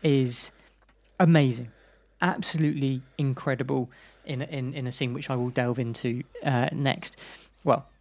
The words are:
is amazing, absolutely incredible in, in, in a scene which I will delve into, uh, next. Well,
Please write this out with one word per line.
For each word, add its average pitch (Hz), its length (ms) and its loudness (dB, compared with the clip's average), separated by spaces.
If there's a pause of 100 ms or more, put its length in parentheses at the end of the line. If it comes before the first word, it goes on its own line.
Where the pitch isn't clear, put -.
is 135 500 2 (680)
amazing, 135 520 4 (500)
absolutely 151 800 0 (160)
incredible 131 720 -2 (340)
in, 135 160 -6
in, 139 320 -6
in 135 140 -6
a 120 40 -4
scene 123 220 -2
which - 160 -8
I 131 60 -2
will 123 160 -2
delve 123 260 0
into, 120 460 -4 (200)
uh, 131 280 2
next. - 460 -2 (460)
Well, 127 220 2 (160)